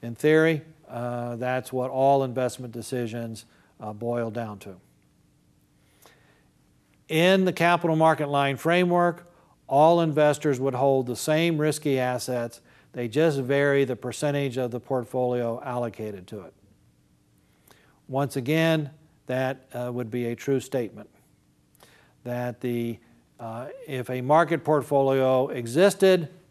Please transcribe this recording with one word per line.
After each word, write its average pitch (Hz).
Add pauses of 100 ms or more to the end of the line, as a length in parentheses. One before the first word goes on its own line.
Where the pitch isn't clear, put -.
In 117
theory, 156 (320)
uh, 120
that's 123
what 127
all 139
investment 123
decisions, 117 (340)
uh, 107
boil 117
down 107
to. 95 (2250)
In 180
the 180
capital 170
market 156
line 139
framework, 175 (380)
all 160
investors 147
would 135
hold 131
the 120
same 156
risky 147
assets. 123 (320)
They 120
just 143
vary 139
the 123
percentage 139
of 127
the 123
portfolio 123
allocated 110
to 104
it. 80 (1500)
Once 135
again, 156 (360)
that, 131
uh, 123
would 123
be 123
a 117
true 135
statement. 117 (1120)
That 123
the, 120 (400)
uh, 113 (220)
if 127
a 127
market 151
portfolio 135
existed 180 (220)